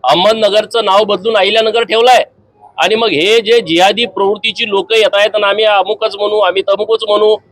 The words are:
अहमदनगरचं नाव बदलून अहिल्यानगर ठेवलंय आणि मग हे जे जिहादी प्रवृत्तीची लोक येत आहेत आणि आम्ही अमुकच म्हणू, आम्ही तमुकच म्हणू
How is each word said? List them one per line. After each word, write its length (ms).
अहमदनगरचं 800
नाव 180
बदलून 340
अहिल्यानगर 460
ठेवलंय 400
आणि 180
मग 120
हे 340
जे 200
जिहादी 440
प्रवृत्तीची 640
लोक 240
येत 200
आहेत 220
आणि 80
आम्ही 200
अमुकच 520
म्हणू, 240
आम्ही 220
तमुकच 460
म्हणू 300